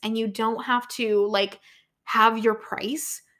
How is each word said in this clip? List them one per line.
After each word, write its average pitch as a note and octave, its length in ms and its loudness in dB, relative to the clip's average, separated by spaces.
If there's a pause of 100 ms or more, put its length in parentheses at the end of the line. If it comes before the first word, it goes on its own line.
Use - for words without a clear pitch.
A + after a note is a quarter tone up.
and A3 140 -2
you A3+ 100 0
don't A3+ 380 -2
have B3 240 0
to, G#3 380 0
like, G3+ 340 0 (440)
have A3+ 340 4
your A3 160 2
price - 680 -8 (200)